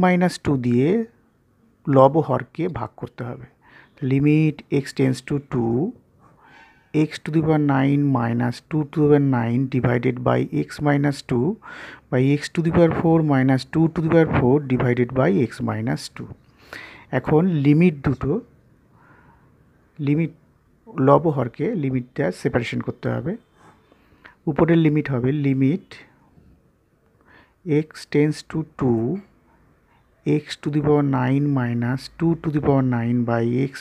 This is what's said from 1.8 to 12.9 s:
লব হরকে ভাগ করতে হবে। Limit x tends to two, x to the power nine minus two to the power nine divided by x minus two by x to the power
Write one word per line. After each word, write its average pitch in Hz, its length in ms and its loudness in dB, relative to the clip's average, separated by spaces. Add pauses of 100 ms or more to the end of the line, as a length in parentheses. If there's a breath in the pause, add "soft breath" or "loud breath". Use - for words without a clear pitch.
লব 135 180 6 (140)
হরকে 127 360 -4 (140)
ভাগ 113 120 -10 (120)
করতে 123 280 -12
হবে। 120 180 -16 (640 soft breath)
Limit 151 460 2 (260)
x - 20 -8 (140)
tends 131 300 0
to 151 60 -4 (180)
two, 117 240 0 (1300 soft breath)
x - 0 - (160)
to - 100 -12
the 165 120 2
power 156 160 2 (140)
nine 139 260 2 (140)
minus 120 400 -2 (120)
two 156 220 -2
to - 100 -12
the 151 80 4
power 147 160 6 (120)
nine 117 240 0 (140)
divided 123 420 0 (120)
by 123 100 4 (280)
x - 20 -16 (200)
minus 143 280 0 (140)
two 127 180 0 (640 loud breath)
by 127 100 2 (180)
x - 20 -16 (140)
to 170 120 -2
the 165 100 0
power 170 240 4